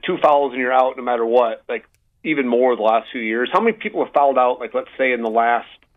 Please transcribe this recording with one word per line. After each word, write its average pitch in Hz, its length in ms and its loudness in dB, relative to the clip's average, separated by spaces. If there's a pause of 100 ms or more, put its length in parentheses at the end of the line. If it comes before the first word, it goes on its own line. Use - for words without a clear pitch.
two 180 160 -2
fouls 143 300 2
and 123 80 -8
you're 127 140 -2
out 131 240 2
no 127 60 -12
matter 123 220 -2
what, 117 440 0
like, 117 180 -8 (380)
even 143 200 -2
more 123 300 2
the 113 60 -6
last 110 280 2
few 127 120 -10
years. 113 320 -4
How 185 80 2
many 226 160 0
people 180 260 -6
have 123 100 -6
fouled 139 240 2
out, 127 220 2
like, 113 140 -12
let's 127 240 -6
say, 131 160 0
in 120 80 -4
the 113 80 -4
last 117 400 0 (280)